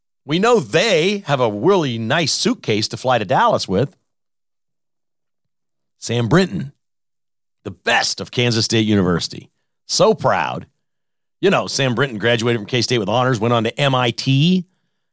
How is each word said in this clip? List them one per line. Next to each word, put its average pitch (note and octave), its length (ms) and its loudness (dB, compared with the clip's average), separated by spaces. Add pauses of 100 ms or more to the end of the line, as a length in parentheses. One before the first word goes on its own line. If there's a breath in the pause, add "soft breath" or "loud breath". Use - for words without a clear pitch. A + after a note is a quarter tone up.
(240)
We D#3 160 -2
know A#3 180 4
they F3 640 2
have C#3+ 200 -2
a A#2 100 2
really C3+ 460 0
nice B2+ 360 -2
suitcase A#2 560 -2
to A#2 80 -10
fly B2+ 220 0
to G#2+ 60 -2
Dallas D#3 440 2
with. G2 280 -2 (2000)
Sam A#2 300 -2
Brinton, E3 440 0 (920)
the G2+ 80 -12
best - 500 -4
of F#2+ 100 -10
Kansas A#2+ 340 0
State A2 200 2
University. F#2 640 0 (380)
So G#3+ 260 2
proud. F2 540 -2 (760)
You F#3+ 100 2
know, A#2+ 160 0
Sam B2+ 280 -2
Brinton A#2 240 -2
graduated A#2 400 0
from G#2 80 -10
K-State B2 320 -2
with G2 100 -4
honors, B2+ 300 0
went A#2 160 0
on A2+ 100 2
to A2+ 160 -4
M C#3 140 0
I B2 160 0
T, D#3+ 560 0 (460)